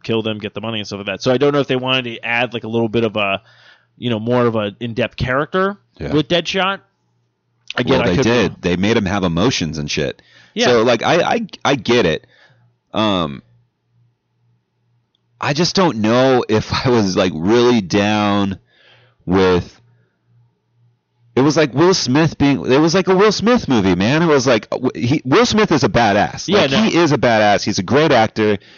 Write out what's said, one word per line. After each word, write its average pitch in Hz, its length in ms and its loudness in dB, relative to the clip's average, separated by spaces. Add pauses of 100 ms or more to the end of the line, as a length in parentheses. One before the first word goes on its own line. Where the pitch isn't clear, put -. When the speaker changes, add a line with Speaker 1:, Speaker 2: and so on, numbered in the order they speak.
Speaker 1:
kill 113 200 -2
them, 107 160 -6
get 104 140 -10
the 104 80 -12
money 110 200 -8
and 101 80 -12
stuff 104 100 -10
like 101 80 -10
that. 95 160 -8
So 127 100 -2
I 127 60 0
don't 143 140 2
know 143 80 0
if 127 80 -4
they 131 80 -2
wanted 127 300 -4
to 113 180 -12
add, 117 280 -4
like, 113 120 -10
a 110 40 -10
little 117 200 -2
bit 113 160 -2
of 104 100 -4
a, 98 260 -4 (560)
you 123 140 -6
know, 110 80 -4
more 120 260 0
of 113 120 0
a 104 240 -4
in-depth 117 360 -6
character 185 600 -4 (220)
Speaker 2:
Yeah. 143 140 -8
Speaker 1:
with 151 140 0
Deadshot. 185 540 -4 (960)
Again, 127 240 0
Speaker 2:
Well, - 20 0
Speaker 1:
I 95 80 0
Speaker 2:
they 87 60 0
Speaker 1:
could - 80 2
be 110 60 2
Speaker 2:
did. 107 200 0
Speaker 1:
wrong. - 120 -18
Speaker 2:
They 90 140 0
made 104 200 0
him 104 100 0
have 95 160 -2
emotions 85 560 -2
and 73 100 -6
shit. - 340 -6 (320)
Speaker 1:
Yeah. 233 120 0
Speaker 2:
So, 120 160 4
like, 233 220 0
I, 165 160 2 (140)
I, 233 120 -4 (180)
I 135 120 0
get 117 280 0
it. 80 220 -2 (680)
Um, 90 520 -2 (2000)
I 127 120 -4
just 160 240 -2
don't 160 220 0
know 123 500 2
if 107 240 -2
<laughs> - 140 -4
I 131 40 2
was, 101 260 2
like, 95 180 0
really 117 460 2
down 101 800 0 (680)
with. 90 540 2 (1600)
It 123 60 2
was 147 140 2
like 147 160 0
Will 170 220 2
Smith 151 420 0
being. 139 300 0
It 135 140 2
was 160 140 2
like 185 120 0
a 185 100 2
Will 208 140 4
Smith 233 380 0
movie, 95 260 2
man. 117 280 0
It 175 40 2
was 139 200 2
like, 113 260 0
uh, 107 60 -4
w-, - 280 -4
he, 127 180 0
Will 180 220 2
Smith 214 240 0
is 147 140 2
a 120 40 2
badass. 101 600 0
Speaker 1:
Yeah, 202 140 2
Speaker 2:
Like, 139 100 0
Speaker 1:
no. 214 100 2
Speaker 2:
he 208 140 2
is 160 160 4
a 143 60 0
badass. 107 440 2
He's 101 160 -4
a 98 60 -4
great 143 260 2
actor. 107 480 2 (200)